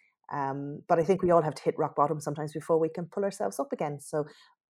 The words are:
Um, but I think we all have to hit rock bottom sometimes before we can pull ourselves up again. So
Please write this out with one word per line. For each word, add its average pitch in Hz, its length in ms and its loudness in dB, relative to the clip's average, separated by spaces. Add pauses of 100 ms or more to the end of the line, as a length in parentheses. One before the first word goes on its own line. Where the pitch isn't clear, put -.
(300)
Um, 143 600 -4
but 170 100 6
I 160 60 4
think 185 160 2
we 175 100 4
all 170 120 8
have 151 120 -2
to - 80 -14
hit - 140 0
rock 151 180 -2
bottom 151 240 2
sometimes 151 320 -4
before 160 260 0
we 160 120 2
can 170 160 -8
pull 202 180 -4
ourselves 202 380 -4
up 277 100 -8
again. 147 300 -4
So 151 240 -2 (440)